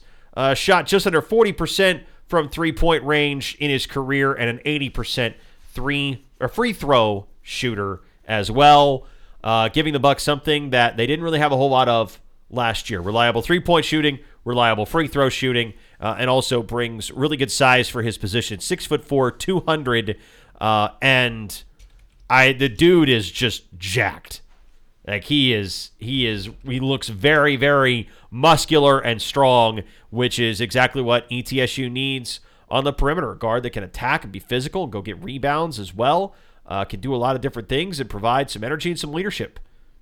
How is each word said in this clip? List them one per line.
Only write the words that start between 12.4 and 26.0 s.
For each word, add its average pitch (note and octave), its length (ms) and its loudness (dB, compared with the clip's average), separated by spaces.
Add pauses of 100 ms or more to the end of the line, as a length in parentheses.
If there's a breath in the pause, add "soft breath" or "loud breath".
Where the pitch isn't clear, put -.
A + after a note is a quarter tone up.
last A#2 400 -4
year. G2+ 100 -6
Reliable A2+ 420 0
three-point E3+ 440 2
shooting, D3 340 0 (240 soft breath)
reliable A#2 420 2
free D#3+ 220 -2
throw C3+ 220 2
shooting, A#2+ 440 -2 (280 soft breath)
uh, G#2+ 180 -4
and B2+ 100 0
also B2+ 320 2
brings A#2 500 -6
really D3 260 -2
good C3+ 140 -2
size B2+ 360 4
for B2 140 -6
his A2+ 160 -4
position. G#2 420 -4
Six-foot-four, - 720 -2
two F#3 300 -4
hundred, A#2+ 560 -2 (420 soft breath)
uh, G#2+ 300 2 (120)
and B2 600 0 (680)
I, C3 240 6
the C3 160 0
dude D#3+ 400 4
is A2+ 220 0
just - 320 -4 (140)
jacked. F#2+ 640 -4 (640)
Like, G2+ 180 -6
he C#3 300 2
is, G2+ 440 -6
he B2+ 300 -4